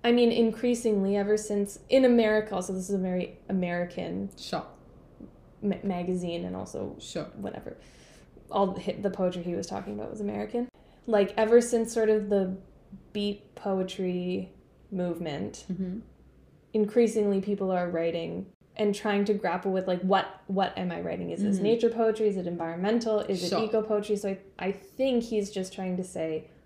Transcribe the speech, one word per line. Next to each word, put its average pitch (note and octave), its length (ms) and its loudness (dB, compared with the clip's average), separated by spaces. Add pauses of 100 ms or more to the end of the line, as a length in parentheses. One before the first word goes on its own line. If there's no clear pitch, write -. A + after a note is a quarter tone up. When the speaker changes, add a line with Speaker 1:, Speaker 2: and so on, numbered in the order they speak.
Speaker 1:
I A#3+ 80 4
mean, A#3+ 200 6
increasingly A3 840 2
ever G3+ 220 2
since, G3+ 500 -2
in C4 160 6
America G#3+ 520 4
also, F#3 180 -4
this F#3 160 -6
is G3+ 60 0
a - 20 0
very F#3 400 -2 (100)
American F3+ 920 -4
Speaker 2:
Sure. - 260 -6 (960)
Speaker 1:
ma-, G3+ 220 0
magazine F3 600 -2
and F#3 120 -6
also - 440 -8
Speaker 2:
Sure. - 280 -8 (100)
Speaker 1:
whatever. - 400 -10 (720)
All G3+ 160 4
the, F3 140 -4
hi-, - 200 -4
the G3 80 0
poetry F3+ 340 -2
he F3 120 -4
was G3 120 -4
talking G3 260 -8
about G#3 180 -8
was G#3+ 80 -10
American. G#3 480 -4 (400)
Like, G#3 300 4
ever A3+ 240 8
since A3+ 320 0
sort A3 160 4
of G#3+ 200 2
the F#3+ 280 2 (560)
beat G3+ 420 -4
poetry F#3 960 -2 (400)
movement, F3 800 -4
Speaker 2:
Mm-hmm. F#3 280 -4 (760)
Speaker 1:
increasingly G#3+ 640 4
people G3 320 -2
are F3+ 180 0
writing E3+ 580 -2 (280)
and G3+ 200 2
trying G3+ 280 0
to G#3 120 2
grapple F#3 360 -2
with, F#3 160 0
like, F3+ 140 0
what, F#3 240 4 (220)
what F#3+ 300 0
am F3+ 140 -2
I E3+ 80 -6
writing? F3 300 -6
Is F3+ 140 -2
this G3+ 140 2
Speaker 2:
Mm-hmm. F#3+ 60 0
Speaker 1:
nature A#3 260 4
poetry? A3 380 2
Is F#3+ 100 2
it F3+ 100 -4
environmental? G3 720 0
Is F#3 240 -2
it F3 60 -2
Speaker 2:
Sure. A3 140 2
Speaker 1:
eco A3 200 2
poetry? G#3 320 0
So G3+ 140 -4
I, F#3+ 80 -4 (200)
I F#3+ 140 -2
think B3 540 0
he's G#3 260 -2
just F#3 220 -4
trying F#3 240 -4
to F#3 60 -4
say D#3+ 420 -4 (200)